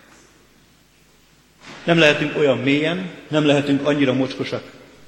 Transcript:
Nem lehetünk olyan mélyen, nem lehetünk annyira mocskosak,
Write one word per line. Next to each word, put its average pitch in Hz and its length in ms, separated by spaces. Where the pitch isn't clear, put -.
Nem 170 140
lehetünk 147 380
olyan 139 220
mélyen, 156 520
nem 151 180
lehetünk 139 400
annyira 143 260
mocskosak, 127 600